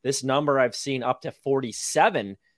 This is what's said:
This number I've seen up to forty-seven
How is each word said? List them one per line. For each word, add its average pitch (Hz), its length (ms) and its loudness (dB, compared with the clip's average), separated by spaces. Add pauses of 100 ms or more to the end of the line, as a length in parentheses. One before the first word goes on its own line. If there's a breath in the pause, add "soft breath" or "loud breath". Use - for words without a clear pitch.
This 139 220 -2
number 139 340 2
I've 123 160 2
seen 131 280 -4
up 127 180 -2
to 143 100 -8
forty-seven 135 1040 0 (220)